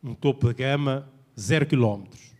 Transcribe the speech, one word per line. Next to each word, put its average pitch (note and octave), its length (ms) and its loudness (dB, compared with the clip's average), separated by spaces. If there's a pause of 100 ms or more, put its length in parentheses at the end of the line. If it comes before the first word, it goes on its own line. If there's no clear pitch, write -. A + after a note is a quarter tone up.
Um A#2+ 120 -10
topo C3+ 340 0
de A#2+ 60 0
gama, C#3 540 -2 (300)
zero C#3 280 2
quilómetros. G#2+ 720 -2